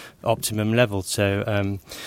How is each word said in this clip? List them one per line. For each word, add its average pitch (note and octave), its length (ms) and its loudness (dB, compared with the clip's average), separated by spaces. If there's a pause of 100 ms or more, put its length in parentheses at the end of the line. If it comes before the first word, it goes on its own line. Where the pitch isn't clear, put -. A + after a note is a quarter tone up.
(220)
optimum G#2+ 520 0
level. G#2 280 2
So, G2+ 440 0
um, G2+ 340 0 (260)